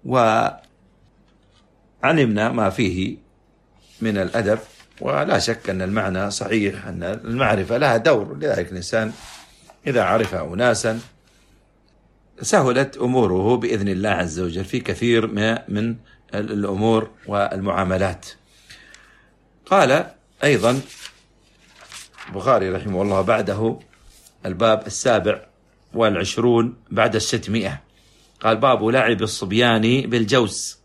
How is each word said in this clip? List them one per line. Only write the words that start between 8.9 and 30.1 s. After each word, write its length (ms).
إذا 160
عرف 320
أناساً 640
سهلت 560
أموره 600
بإذن 300
الله 220
عز 300
وجل 260
في 140
كثير 480
ما 400
من 220
ال-، 160
الأمور 580
والمعاملات. 1000
قال 400
أيضًا 360
البخاري 400
رحمه 320
الله 200
بعده 580
الباب 420
السابع 580
والعشرون 840
بعد 240
الستمائة، 680
قال: 180
"باب 260
لعب 380
الصبيان 880
بالجوز". 760